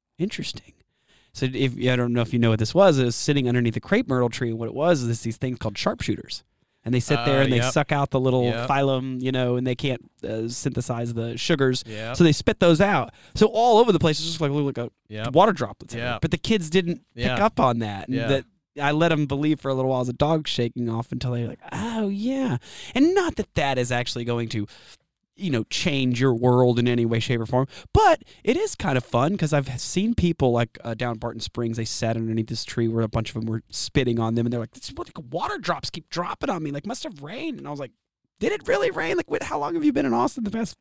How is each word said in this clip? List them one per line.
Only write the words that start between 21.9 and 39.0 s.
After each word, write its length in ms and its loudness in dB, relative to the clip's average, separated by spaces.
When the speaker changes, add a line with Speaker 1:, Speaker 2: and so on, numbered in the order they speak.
Speaker 1:
yeah." 480 -2
And 200 6
not 220 2
that 160 -8
that 240 0
is 140 0
actually 340 -2
going 240 -2
to, 160 -4
you 160 -4
know, 140 2
change 540 0
your 140 6
world 460 4
in 80 2
any 180 2
way, 140 0
shape, 200 -2
or 60 -4
form. 220 2
But 300 6
it 140 2
is 180 -2
kind 220 0
of 80 0
fun 320 0
'cause 160 0
I've 260 -2
seen 360 0
people, 360 2
like, 320 0
uh, 120 -6
down 240 -4
Barton 200 -8
Springs, 380 -6
they 80 -4
sat 320 -2
underneath 300 -2
this 180 -6
tree 220 -2
where 160 0
a 40 0
bunch 220 -4
of 80 -10
'em 80 -4
were 240 -4
spitting 500 0
on 140 0
them, 140 0
and 60 -4
they're 60 -4
like, 140 -8
"This 160 -16
is 60 -14
what, 200 -10
like, 160 -14
water 280 -4
drops 320 -4
keep 180 -14
dropping 400 -6
on 140 -4
me. 80 -6
Like, 160 -8
must 160 -8
have 180 -12
rained." 380 -10
And 80 -12
I 40 -8
was 80 -8
like, 120 -10
"Did 140 0
it 140 -6
really 220 2
rain? 280 -2